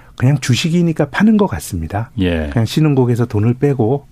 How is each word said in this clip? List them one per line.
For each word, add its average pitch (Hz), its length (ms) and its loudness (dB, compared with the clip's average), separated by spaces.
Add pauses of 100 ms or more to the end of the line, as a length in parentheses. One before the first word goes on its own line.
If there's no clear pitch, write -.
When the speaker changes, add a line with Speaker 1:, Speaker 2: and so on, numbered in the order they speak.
(180)
Speaker 1:
그냥 135 200 2
주식이니까 160 720 0
파는 214 280 2
것 196 100 2
같습니다. 90 720 -6
Speaker 2:
예. 82 320 0
Speaker 1:
그냥 117 140 0
쉬는 156 280 0
곡에서 123 320 2
돈을 117 300 0
빼고, 135 560 0